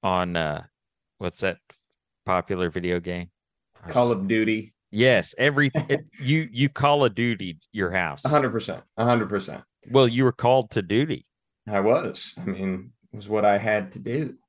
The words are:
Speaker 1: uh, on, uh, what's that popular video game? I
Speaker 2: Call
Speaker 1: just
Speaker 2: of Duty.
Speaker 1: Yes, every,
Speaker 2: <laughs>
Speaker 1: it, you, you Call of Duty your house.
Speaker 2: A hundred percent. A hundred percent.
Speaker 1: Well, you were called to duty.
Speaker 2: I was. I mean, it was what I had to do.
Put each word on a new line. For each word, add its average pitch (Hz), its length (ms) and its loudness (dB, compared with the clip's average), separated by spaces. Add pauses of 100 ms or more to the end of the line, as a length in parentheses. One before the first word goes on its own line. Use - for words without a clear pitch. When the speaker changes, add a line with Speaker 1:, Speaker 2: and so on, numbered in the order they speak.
Speaker 1:
uh, - 40 -2
on, 90 300 0
uh, 76 280 -2 (540)
what's 90 220 -6
that 95 180 -2 (640)
popular 90 460 -2
video 90 300 -2
game? 87 300 -10 (540)
I 87 80 -14
Speaker 2:
Call 123 160 4
Speaker 1:
just 113 120 0
Speaker 2:
of 95 80 -4
Duty. 110 460 0 (160)
Speaker 1:
Yes, 110 480 2
every, 139 340 4
Speaker 2:
<laughs> 156 160 -2
Speaker 1:
it, 151 120 0 (200)
you, 151 300 0
you 127 180 0
Call 143 360 2
of 104 100 2
Duty 98 440 -4 (140)
your 95 200 -2
house. 85 320 -2
Speaker 2:
A 127 40 -2
hundred 139 220 2
percent. 101 320 -6 (140)
A 117 80 -2
hundred 117 240 2
percent. 95 340 -6 (280)
Speaker 1:
Well, 127 180 6
you 120 160 2
were 123 80 4
called 123 400 2
to 107 100 -2
duty. 117 440 -2 (420)
Speaker 2:
I 104 120 0
was. 120 560 -2
I 90 80 -14
mean, 95 480 -6 (200)
it 110 40 -16
was 101 120 -16
what 107 160 0
I 101 140 6
had 107 340 -2
to - 80 -14
do. 135 360 -6 (120)